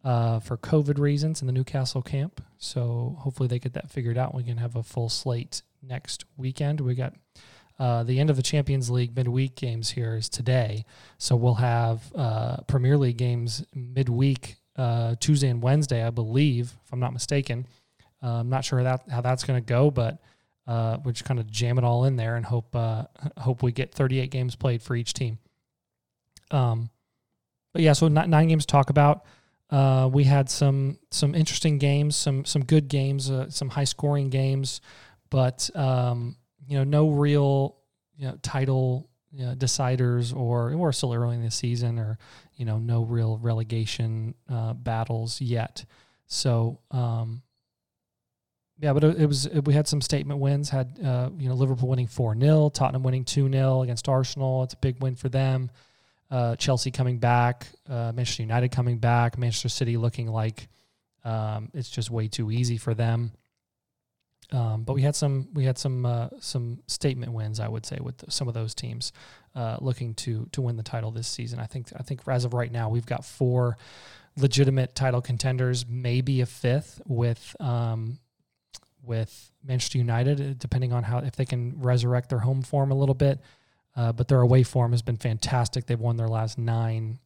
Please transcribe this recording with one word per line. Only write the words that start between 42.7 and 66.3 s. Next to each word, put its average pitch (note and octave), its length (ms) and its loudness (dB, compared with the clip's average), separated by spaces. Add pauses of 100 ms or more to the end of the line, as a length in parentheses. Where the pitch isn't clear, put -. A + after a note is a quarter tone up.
no A#2 240 0
real A2+ 380 0
relegation, A2+ 960 -2 (120)
uh, A2+ 260 -4
battles A2+ 680 -4
yet. A#2 440 -4 (420)
So, A#2 520 0 (120)
um, A#2 500 -2 (1400)
yeah, D3 160 0
but D3 100 4
it, D#3+ 180 6
it D3+ 40 8
was, C#3+ 220 2
it, D3 180 0
we D3 80 4
had D3+ 140 4
some D3 140 0
statement C#3+ 380 -2
wins. C#3+ 300 0
Had, C3+ 340 -2
uh, B2+ 360 0
you C3 100 -2
know, B2+ 60 0
Liverpool B2+ 340 2
winning B2+ 160 2
four A2 300 0
nil, D3+ 340 6
Tottenham C3 320 0
winning C3 240 0
two C#3 240 2
nil C3 320 2
against B2 260 -2
Arsenal. C3 540 0
It's B2+ 140 -4
a - 20 -20
big B2+ 240 -2
win C3 140 -2
for C3 140 -6
them. C3 420 0 (600)
Uh, A#2+ 240 0
Chelsea C3 340 0
coming B2 300 -2
back, A#2+ 480 2 (200)
uh, A#2 240 -4
Manchester A#2+ 300 -4
United A#2+ 300 0
coming B2 260 0
back, A#2 400 2
Manchester A#2+ 320 -2
City A#2 280 -2
looking A#2 280 -2
like, A2 420 -4 (560)
um, G#2+ 520 -4
it's C3 160 -8
just A2+ 180 -6
way A2+ 180 -2
too G#2+ 220 -4
easy A#2+ 260 0
for A2+ 200 -2
them. A2+ 380 0 (1200)
Um, A2+ 320 -2
but C3+ 100 -4
we C3+ 100 2
had C#3+ 120 2
some, C3+ 380 -2
we C#3+ 100 0
had C3 140 0
some, B2+ 300 -2
uh, A#2+ 220 -2 (100)